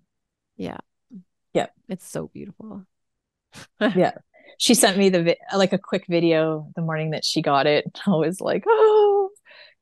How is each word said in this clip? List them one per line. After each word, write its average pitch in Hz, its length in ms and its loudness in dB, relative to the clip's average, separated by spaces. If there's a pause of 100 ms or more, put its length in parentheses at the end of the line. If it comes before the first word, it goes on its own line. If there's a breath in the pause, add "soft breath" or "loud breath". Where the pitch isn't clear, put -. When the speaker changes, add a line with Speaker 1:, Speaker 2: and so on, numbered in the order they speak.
(560)
Speaker 1:
Yeah. - 220 -10 (760)
Speaker 2:
Yep. - 200 -4 (140)
Speaker 1:
It's - 180 -14
so 160 220 -10
beautiful. 202 560 -18 (680)
<laughs> - 280 -20
Speaker 2:
Yeah. 185 320 2 (460 soft breath)
She - 160 2
sent 196 240 4
me 196 100 4
the 180 140 2
vi-, 165 140 2 (200)
like, 196 160 2
a 180 60 -2
quick - 300 -6
video 160 680 0
the 170 60 -6
morning 160 280 -4
that - 140 -6
she - 180 -4
got 139 240 2
it. 147 200 2 (200)
I 202 40 2
was 160 320 0
like, - 240 -4
"Oh, 415 640 4 (520 loud breath)